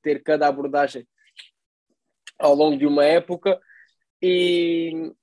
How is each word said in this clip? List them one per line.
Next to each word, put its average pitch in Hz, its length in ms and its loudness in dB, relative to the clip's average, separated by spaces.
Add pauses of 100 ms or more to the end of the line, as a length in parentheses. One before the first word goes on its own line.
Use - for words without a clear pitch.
ter 147 220 -4
cada 151 240 0
abordagem 139 580 -4 (1300)
ao 147 160 4
longo 147 240 2
de 143 80 0
uma 147 180 2
época, 170 540 0 (640)
e, 170 920 -2 (100)